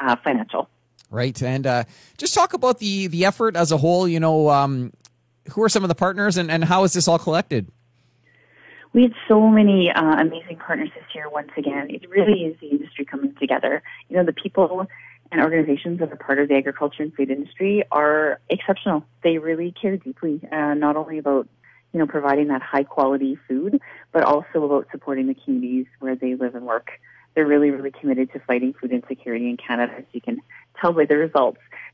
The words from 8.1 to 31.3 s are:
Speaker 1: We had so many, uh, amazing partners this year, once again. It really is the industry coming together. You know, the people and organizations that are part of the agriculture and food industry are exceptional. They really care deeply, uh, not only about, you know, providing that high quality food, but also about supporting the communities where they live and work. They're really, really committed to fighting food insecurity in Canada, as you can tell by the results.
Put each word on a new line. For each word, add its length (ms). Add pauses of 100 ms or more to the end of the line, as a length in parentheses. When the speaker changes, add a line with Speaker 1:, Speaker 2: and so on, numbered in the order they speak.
Speaker 1:
We 100
had 100 (140)
so 200
many, 440
uh, 100
amazing 560
partners 380
this 80 (100)
year, 160
once 260
again. 340
It 200
really 360
is 140
the 80
industry 380
coming 300
together. 480 (260)
You 80
know, 80
the 80
people 540 (440)
and 100
organizations 580
that 120
are 40
part 240
of 80
the 80
agriculture 480
and 100
food 160
industry 600
are 480 (100)
exceptional. 540 (200)
They 140
really 420
care 180
deeply, 440 (100)
uh, 220
not 220
only 240
about, 280 (460)
you 60
know, 80
providing 400
that 140
high 240
quality 520 (100)
food, 320 (340)
but 100
also 400
about 280
supporting 360
the 80
communities 500 (140)
where 160
they 200
live 200
and 100
work. 260 (440)
They're 100
really, 240
really 220
committed 420
to 60
fighting 340
food 180
insecurity 580
in 80
Canada, 400
as 140
you 100
can 200 (400)
tell 120
by 120
the 120
results. 420 (340)